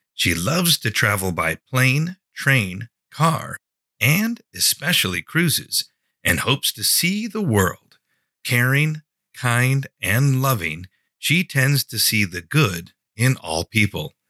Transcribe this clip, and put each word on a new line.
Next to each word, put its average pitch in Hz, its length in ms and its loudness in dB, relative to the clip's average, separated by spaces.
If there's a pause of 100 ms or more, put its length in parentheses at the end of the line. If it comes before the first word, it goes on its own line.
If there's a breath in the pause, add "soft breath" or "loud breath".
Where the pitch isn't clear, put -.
(140)
She - 220 0
loves 165 440 0
to 113 120 -2
travel 101 400 0
by 82 260 -2 (120)
plane, 135 480 0 (180)
train, 113 540 -2 (200)
car, - 460 -2 (460)
and 208 400 0 (120)
especially 98 680 -2
cruises, - 680 -2 (360)
and 85 160 0
hopes 131 320 0
to 110 100 -8
see 202 420 0
the 220 160 -6
world. 104 580 0 (440)
Caring, 139 580 0 (320)
kind, 127 540 0 (140)
and 127 400 2
loving, 92 460 -2 (300)
she 175 280 0
tends 139 400 2
to - 120 -10
see 107 280 2
the 87 160 -6
good 92 500 0 (260)
in 123 200 2
all 80 260 -4
people. 95 500 0 (160)